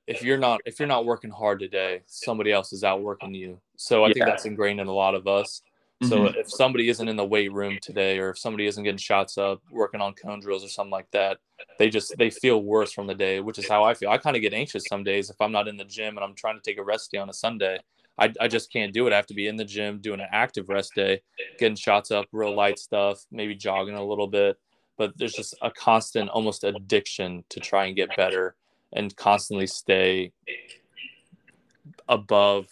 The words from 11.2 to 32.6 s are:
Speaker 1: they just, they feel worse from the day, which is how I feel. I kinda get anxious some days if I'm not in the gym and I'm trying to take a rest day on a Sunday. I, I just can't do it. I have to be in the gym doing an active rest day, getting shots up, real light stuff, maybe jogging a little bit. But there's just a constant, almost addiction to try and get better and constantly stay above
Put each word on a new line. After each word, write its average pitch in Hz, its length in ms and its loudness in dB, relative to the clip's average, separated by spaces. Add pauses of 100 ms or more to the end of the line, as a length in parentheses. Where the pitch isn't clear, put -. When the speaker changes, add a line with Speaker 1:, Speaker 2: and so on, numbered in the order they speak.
Speaker 1:
they 113 120 6
just, 107 280 -2
they 117 120 -4
feel 113 320 2
worse 104 300 2
from 101 160 -8
the 95 80 -6
day, 95 240 0
which 107 180 -8
is 98 120 -8
how 107 160 6
I 117 80 6
feel. 101 160 -2
I 113 80 4
kinda 135 220 0
get 104 140 0
anxious 113 320 -4
some 101 180 -6
days 98 260 -2
if - 100 -20
I'm 107 140 0
not 104 160 0
in 104 80 -12
the 98 80 -14
gym 107 320 -10
and 98 80 -4
I'm 98 100 -14
trying 110 200 -4
to 104 60 -18
take 104 160 -6
a 101 60 -8
rest 104 280 -4
day 101 80 -4
on 98 100 -6
a 98 40 -14
Sunday. 101 460 -4 (380)
I, 113 240 4
I 117 80 2
just 110 200 -2
can't 104 240 -4
do 120 140 2
it. 107 60 4
I - 20 6
have 101 120 2
to 107 60 -16
be 101 140 -4
in 107 80 -4
the 110 80 -6
gym 104 360 -6
doing 101 200 -6
an 98 100 -10
active 107 380 -2
rest 98 260 -2
day, 98 280 0 (360)
getting 110 200 2
shots 104 340 2
up, 101 220 -2
real 107 200 -2
light 101 260 2
stuff, 101 520 -2
maybe 107 240 -8
jogging 101 400 -4
a 101 80 -6
little 101 240 -2
bit. 101 300 2 (400)
But 104 200 -2
there's 120 140 -4
just - 300 -10
a 117 100 -4
constant, 113 580 2
almost 110 360 -2
addiction 98 840 -2
to - 140 -12
try 98 240 0
and 95 100 -6
get 95 220 0
better 92 380 2 (360)
and 104 240 -4
constantly 101 500 2
stay 92 680 2 (1800)
above 101 640 4